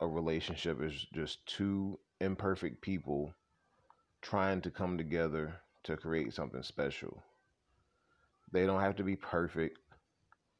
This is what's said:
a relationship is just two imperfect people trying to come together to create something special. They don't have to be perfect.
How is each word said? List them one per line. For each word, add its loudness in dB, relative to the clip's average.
a 2
relationship 0
is -4
just -6
two 0
imperfect 0
people -2
trying 2
to -2
come -2
together 0
to -2
create 0
something -6
special. -4
They 6
don't 4
have 4
to 0
be 2
perfect. 0